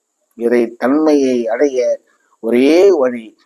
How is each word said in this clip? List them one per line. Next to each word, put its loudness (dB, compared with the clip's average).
இறை 0
தன்மையை -2
அடைய -2
ஒரே 2
வழி -4